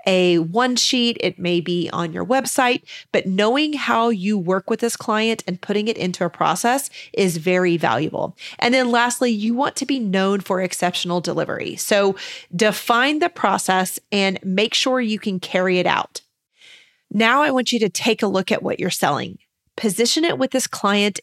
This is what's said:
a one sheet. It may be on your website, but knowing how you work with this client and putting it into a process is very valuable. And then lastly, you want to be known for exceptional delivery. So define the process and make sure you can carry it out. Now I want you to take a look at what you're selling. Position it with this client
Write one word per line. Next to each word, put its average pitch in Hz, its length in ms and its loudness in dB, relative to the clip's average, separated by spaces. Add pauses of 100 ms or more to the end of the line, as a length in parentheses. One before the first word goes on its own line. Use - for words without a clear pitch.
a 180 320 4
one 226 380 0
sheet. 240 440 2
It 180 180 -4
may 175 220 0
be 175 320 -2
on 170 180 -4
your 175 140 -6
website, 254 600 0 (280)
but - 140 0
knowing 233 480 2
how 233 340 0
you 208 300 0
work 185 320 -2
with 220 100 -2
this 233 160 -2
client 220 500 -2
and 180 140 -6
putting 208 280 -2
it 220 100 -2
into 180 260 -2
a 165 60 0
process 233 580 0 (240)
is 185 240 2
very 180 400 2
valuable. 143 580 -2 (240)
And 240 140 2
then 254 180 2
lastly, 240 400 2
you 220 220 0
want 262 240 -2
to - 80 -6
be 269 140 -2
known 196 420 0
for 190 220 -2
exceptional 180 580 -2
delivery. - 560 -4
So 202 400 2 (400)
define 233 600 2
the 339 100 2
process 190 720 0 (100)
and 190 320 0
make 190 300 0
sure 254 300 0
you 214 160 -2
can 190 200 -4
carry 185 400 0
it 175 80 2
out. - 360 -2 (880)
Now 226 300 4
I 294 120 2
want 254 200 0
you 240 60 2
to 208 100 2
take 220 340 -2
a 214 40 2
look 190 260 0
at - 100 -2
what - 160 -4
you're 185 120 -2
selling. 135 480 -2 (400)
Position 233 480 0
it - 100 0
with 262 140 0
this 254 160 0
client 202 560 0